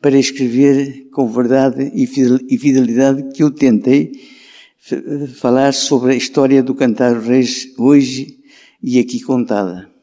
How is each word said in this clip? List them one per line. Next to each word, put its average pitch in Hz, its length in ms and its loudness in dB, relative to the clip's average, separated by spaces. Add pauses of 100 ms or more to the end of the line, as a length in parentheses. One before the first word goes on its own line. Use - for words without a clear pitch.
para 139 160 2
escrever 135 920 0
com 135 160 -2
verdade 127 680 0
e 127 140 -2
fidel-, 127 320 0 (100)
e 127 80 0
fidelidade 135 760 0
que 151 100 -2
eu 147 80 2
tentei 131 600 0 (680)
f-, - 480 -8
falar 131 460 0
sobre 127 400 0
a - 20 2
história 135 480 2
do 131 100 -4
Cantar 120 420 0
dos 113 120 -8
Reis 123 500 0
hoje 135 600 2 (440)
e 123 180 0
aqui 123 200 -4
contada. 101 680 -4 (140)